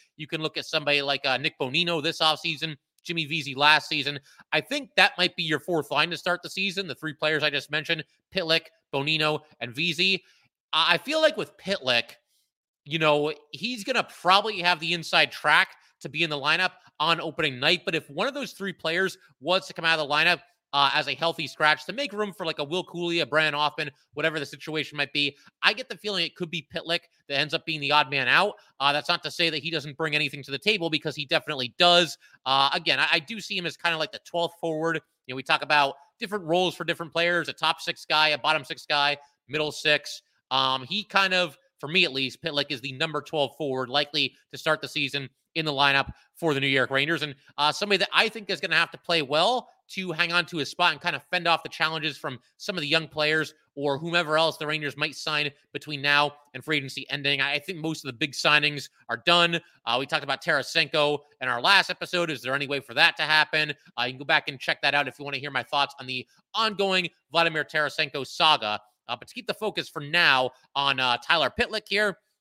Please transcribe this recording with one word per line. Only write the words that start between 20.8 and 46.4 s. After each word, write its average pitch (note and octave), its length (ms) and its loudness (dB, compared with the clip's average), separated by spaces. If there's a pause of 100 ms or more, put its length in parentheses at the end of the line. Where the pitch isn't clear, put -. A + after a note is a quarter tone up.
as D3 140 0
a C3+ 80 -4
healthy D#3+ 320 -2
scratch D3+ 380 2
to F#3 80 -8
make C#4 180 -6
room G#3 220 -4
for, F3+ 120 -8
like, D#3+ 140 -4
a D3 40 -4
Will E3 220 -4
Cuylle, E3+ 360 -2
a C#3+ 40 0
Brian D3+ 280 2
Hoffman, D3 360 0 (240)
whatever D#3 240 0
the C#3+ 80 -4
situation D3 520 -6
might C#3+ 160 -4
be, C#3+ 220 0 (280)
I F#3 80 2
get A#3+ 160 -10
the G#3 80 -14
feeling F#3+ 300 -4
it - 100 -10
could E3+ 160 -10
be D#3+ 220 -10
Pitlick E3 260 -6 (300)
that C#3 100 -2
ends D3+ 140 -2
up D#3+ 120 -6
being D#3+ 140 -6
the C#3 140 -2
odd D3 160 4
man C3+ 180 -2
out. E3+ 280 4 (240)
Uh, C#3+ 120 4
that's D3 160 -2
not F3 160 0
to D3 80 -8
say E3 180 0
that D3 140 -4
he E3 80 -6
doesn't D3 260 -6
bring D#3 160 -2
anything C#3+ 300 -4
to C#3 80 -14
the C#3 80 -4
table, F#3+ 300 0
because D#3 260 -2
he D3 100 -10
definitely C#3 520 -4
does. F3 400 6 (280)
Uh, C3+ 280 4
again, D#3+ 260 0
I, D3+ 140 2
I E3+ 60 4
do G#3+ 200 -8
see G3 180 -8
him F3 80 -6
as D3+ 120 -8
kinda E3+ 200 -2
like D#3 140 -4
the A2+ 80 -14
twelfth E3+ 400 -6
forward. D#3+ 420 -4 (240)
You B2+ 80 -12
know, - 40 -10
we C3+ 60 -8
talk D#3 180 0
about C#3+ 340 2 (240)
different G3 240 -6
roles F3 320 2
for F3 80 -10
different E3 300 -6
players, E3+ 340 0
a C#3+ 60 -8
top D#3+ 260 0
six - 260 -8
guy, D#3 240 4
a D3 80 2
bottom D#3 280 0
six - 200 -10
guy, C#3+ 320 2 (300)
middle D3+ 240 -2
six. - 500 0 (300)
Um, C3 320 2
he G3 220 -8
kind F#3+ 280 2
of, F3+ 240 0 (220)
for C#3+ 80 -10
me F3 160 2
at D3 80 0
least, C3 320 -4
Pitlick C#3+ 280 -4
is B2 100 -6
the C3+ 100 -10
number D3 300 -4
twelve C#3+ 340 -2
forward, C3 320 -4
likely C#3+ 460 -2 (180)
to C3+ 60 -14
start D#3 240 0
the C3+ 80 -8
season C#3 400 -4 (260)
in D#3+ 80 -2
the D#3 80 -2
lineup C#3 380 4 (260)
for D#3+ 180 0